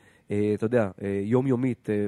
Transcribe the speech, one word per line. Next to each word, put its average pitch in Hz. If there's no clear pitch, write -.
אה, 104
אתה 107
יודע, 110
אה, 98
יומיומית, 123
אה, 104